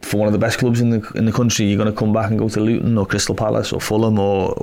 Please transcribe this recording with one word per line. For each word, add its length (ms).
for 140
one 100
of 60
the 40
best 220
clubs 200
in 120
the, 240
in 100
the 60
country. 340
You're 140
gonna 120
come 220
back 160
and 80
go 120
to 100
Luton 400
or 80
Crystal 260
Palace 400
or 80
Fulham 380
or 440